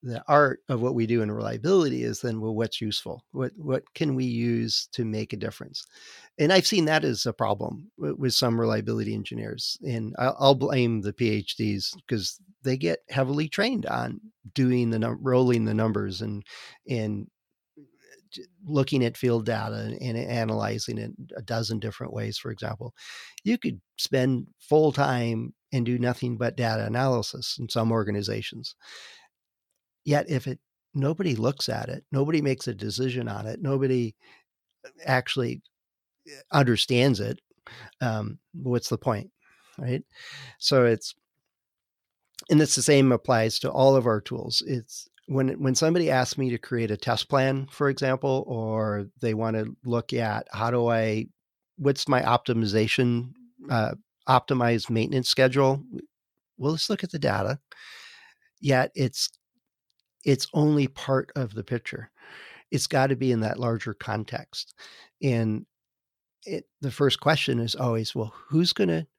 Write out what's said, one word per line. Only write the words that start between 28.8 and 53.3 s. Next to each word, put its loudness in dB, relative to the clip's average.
Yet 2
if -2
it, -8
nobody 0
looks -2
at -4
it, -10
nobody 2
makes 0
a -4
decision -4
on -8
it, -8
nobody 0
actually -2
understands 4
it, -6
um, -4
what's -2
the -2
point, -2
right? -4
So 4
it's, 2
and 8
it's 4
the 0
same 6
applies 2
to -2
all 6
of 4
our 4
tools. -4
It's -8
when, 2
when 2
somebody 2
asks 0
me 0
to -2
create -2
a -2
test -2
plan, 2
for 0
example, 0
or -2
they 0
wanna -2
look -2
at -2
how -2
do 2
I, 0
what's 0
my 4
optimization, 2